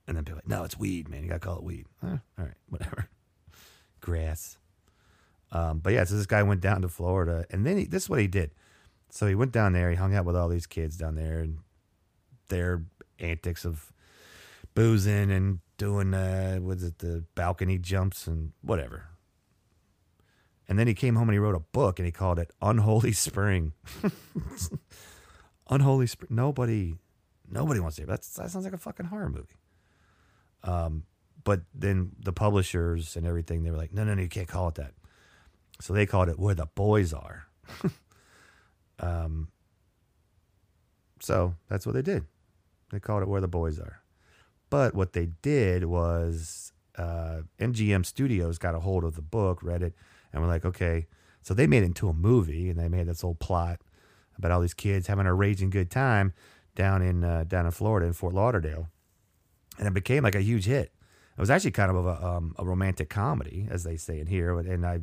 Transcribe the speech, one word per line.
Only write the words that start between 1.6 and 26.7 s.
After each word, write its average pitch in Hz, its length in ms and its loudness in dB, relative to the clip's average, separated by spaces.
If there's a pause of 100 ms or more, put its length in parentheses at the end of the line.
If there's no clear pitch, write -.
weed." 85 240 -10 (140)
Huh? 175 180 -6 (200)
All 92 60 -6
right, 62 100 -10 (140)
whatever. - 400 -8 (460)
<laughs> - 460 -20
Grass. 80 580 -4 (920)
Um, 82 260 0
but 87 140 0
yeah, 120 120 4
so 92 120 0
this 104 100 0
guy 107 160 4
went 101 180 4
down 92 220 2
to 90 60 -2
Florida, 87 600 0
and 98 160 0
then 185 100 2
he, 196 80 0
this 185 200 -4
is - 40 -10
what 139 120 2
he 101 60 4
did. 90 260 0 (580)
So - 160 0
he 98 80 4
went 120 180 2
down 107 200 4
there, 87 180 4
he 87 60 2
hung 95 180 2
out 98 100 2
with 87 120 0
all 87 120 2
these 85 180 -2
kids 80 300 -6
down 80 200 -4
there, 80 240 -4
and 78 180 -4 (880)
their 87 360 -2 (340)
antics 82 460 -4
of 82 280 -6 (840)
boozing 104 560 4
and 95 300 2 (160)
doing, 101 380 0
uh, 95 480 0
was 92 200 -4
it 85 160 -6
the 82 260 -4 (100)
balcony 90 440 0
jumps 92 480 -2
and 80 260 -4 (100)
whatever. 82 440 -4 (1600)
And 95 100 2
then 117 80 4
he 113 80 2
came 120 220 2
home 117 120 4
and 107 60 4
he 101 40 4
wrote 104 160 2
a 82 60 0
book 107 380 0
and 92 80 -2
he 85 60 -2
called 90 260 0
it 85 140 -4 (100)
Unholy 110 500 4
Spring. 95 600 0 (300)
<laughs> 208 100 0 (1600)
Unholy 135 380 4
Spring. - 240 -10
Nobody, 113 640 0 (560)